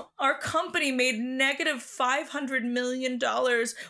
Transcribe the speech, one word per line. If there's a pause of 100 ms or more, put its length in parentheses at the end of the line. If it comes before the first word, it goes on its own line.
(180)
our
company
made
negative
five
hundred
million
dollars. (140)